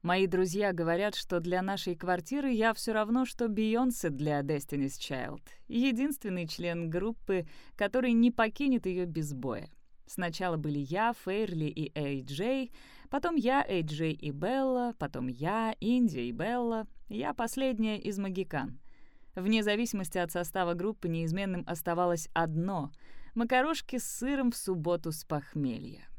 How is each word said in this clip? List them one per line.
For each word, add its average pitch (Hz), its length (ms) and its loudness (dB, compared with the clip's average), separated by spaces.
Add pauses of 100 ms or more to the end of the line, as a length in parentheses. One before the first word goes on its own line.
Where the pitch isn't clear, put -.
Мои 180 260 4
друзья 185 440 2
говорят, 170 440 2
что 175 240 0
для 180 220 0
нашей 190 340 -2
квартиры 185 560 0
я 220 220 4
всё 220 180 -2
равно, 220 320 2
что 233 240 -2
Бейонсе 220 640 2
для 147 320 0
Destiny's 143 580 -2
Child. - 420 -6 (240)
Единственный 233 800 0
член 170 440 -4
группы, 185 580 -2 (260)
который 240 380 2
не 233 180 8
покинет 233 560 2
её 180 180 0
без 156 300 -2
боя. 123 340 -4 (380)
Сначала 175 500 -2
были 147 220 -2
я, 185 340 0 (120)
Фейрли 185 400 -2
и 151 340 -4
Эй-Джей, 151 720 -2 (400)
потом 330 240 0
я, 269 340 4
Эй-Джей 160 440 0
и 151 180 -4
Белла, 247 680 0
потом 143 300 -4
я, 196 540 -2
Инди 226 400 4
и 120 100 -2
Белла, 226 560 -2 (220)
я 240 260 -4
последняя 226 640 0
из 208 180 -4
могикан. 190 600 -4 (560)
Вне 214 300 4
зависимости 208 540 0
от 175 120 2
состава 175 440 0
группы 185 340 -2
неизменным 165 580 0
оставалось 170 680 0
одно: 165 600 0 (440)
макарошки 254 600 2
с 233 80 -2
сыром 262 460 0
в - 60 -6
субботу 170 560 0
с 156 120 -8
похмелья. - 800 -4 (160)